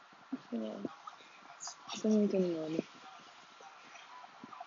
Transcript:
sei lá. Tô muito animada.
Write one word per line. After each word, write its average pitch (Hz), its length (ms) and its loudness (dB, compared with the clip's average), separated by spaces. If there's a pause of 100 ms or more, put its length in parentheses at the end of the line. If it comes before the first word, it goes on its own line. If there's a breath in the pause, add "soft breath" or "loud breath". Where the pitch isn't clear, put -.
(500)
sei - 100 -2
lá. 107 200 -4 (1200)
Tô 220 80 6
muito 208 260 8
animada. 165 480 4 (1800)